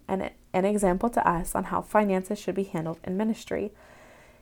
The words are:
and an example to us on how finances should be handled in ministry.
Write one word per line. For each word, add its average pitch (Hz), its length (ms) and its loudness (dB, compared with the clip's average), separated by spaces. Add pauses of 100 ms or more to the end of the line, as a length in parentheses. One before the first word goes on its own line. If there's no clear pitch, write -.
and 190 220 -2 (240)
an 185 120 2
example 202 440 2
to - 180 2
us 175 280 0
on 185 100 -2
how 180 160 -2
finances 202 580 2
should 185 160 -4
be 196 80 0
handled 165 400 -6
in 185 140 -4
ministry. 214 540 -2 (720)